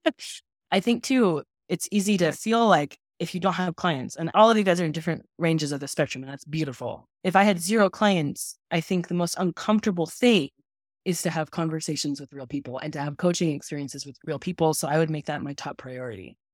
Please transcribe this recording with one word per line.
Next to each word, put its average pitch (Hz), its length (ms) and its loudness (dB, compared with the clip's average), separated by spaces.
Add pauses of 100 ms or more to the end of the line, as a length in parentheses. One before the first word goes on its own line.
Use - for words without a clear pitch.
<laughs> - 640 -6
I 190 100 2
think, 233 220 2
too, 202 400 2 (260)
it's 165 220 -4
easy 202 280 2
to 160 140 2
feel 226 340 2
like 151 300 4 (220)
if 175 160 -6
you 180 60 -6
don't 185 140 0
have 180 220 -4
clients, 143 400 -2
and 165 180 -4
all 220 160 8
of 220 60 4
you 208 80 4
guys 180 160 4
are 180 40 0
in 156 80 -2
different 160 300 -6 (160)
ranges 160 340 0
of 139 80 -6
the 143 80 -10
spectrum, 135 360 -2
and 135 80 -12
that's 139 120 -16
beautiful. 139 640 -6 (140)
If 185 140 4
I 196 80 8
had 196 160 4
zero 196 280 4
clients, 185 680 0 (120)
I 170 100 0
think 175 280 -2
the 180 60 -4
most 175 240 -2
uncomfortable 185 680 0
thing 208 420 2 (560)
is 175 180 -2
to 165 80 -2
have 160 200 -4
conversations 156 720 -4
with 139 120 -18
real 135 140 -12
people 131 320 -8
and 156 140 -10
to 151 80 -6
have 143 160 -4
coaching 175 340 2
experiences 143 560 -8
with 135 180 -16
real 147 140 -6
people. 160 360 0
So 156 140 -4
I 151 100 2
would 160 120 2
make 151 160 -6
that 147 160 -6
my 143 100 -8
top - 240 -10
priority. 127 600 -12 (180)